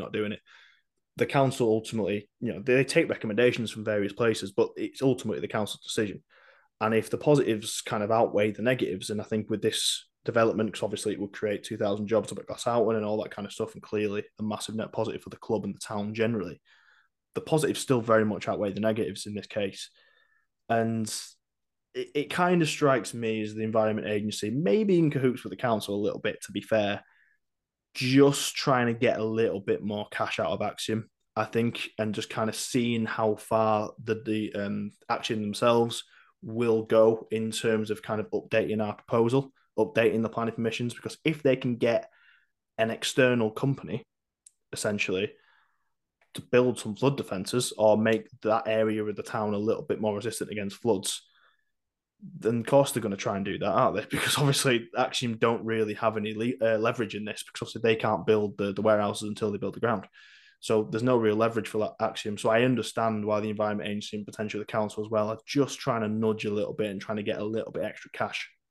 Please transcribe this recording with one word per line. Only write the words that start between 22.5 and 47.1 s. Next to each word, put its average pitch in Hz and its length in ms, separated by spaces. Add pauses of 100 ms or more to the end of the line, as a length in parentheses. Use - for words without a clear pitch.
of 151 80
strikes 131 460
me 110 260
as 107 140
the 110 80
Environment 110 440
Agency, 104 440
maybe 190 480
in 156 100
cahoots 131 340
with 104 80
the 95 60
council 107 380
a 101 100
little - 140
bit, - 240
to - 80
be 101 100
fair, 104 420 (920)
just 139 600
trying 123 320
to 117 60
get 117 260
a 110 40
little 110 360
bit 104 240
more 104 280
cash - 280
out 92 120
of 98 100
Axiom, 110 480 (260)
I 107 100
think, 117 520
and 107 160
just 110 160
kind 113 200
of 104 60
seeing 117 500
how 107 320
far 110 540 (120)
the, 110 200
the, 107 320
um, 101 360 (180)
Axiom 117 320
themselves 117 640 (400)
will 113 400
go 110 480
in 110 200
terms 110 380
of 104 140
kind 107 180
of - 100
updating 107 540
our 104 100
proposal, 120 560 (280)
updating 110 420
the 110 80
planning 113 240
permissions, 117 400
because - 320
if 156 160
they 131 140
can 123 220
get 117 320 (680)
an 113 140
external 120 580
company, 113 540 (720)
essentially, 101 580 (1040)
to - 60
build 123 380
some 107 160
flood 135 220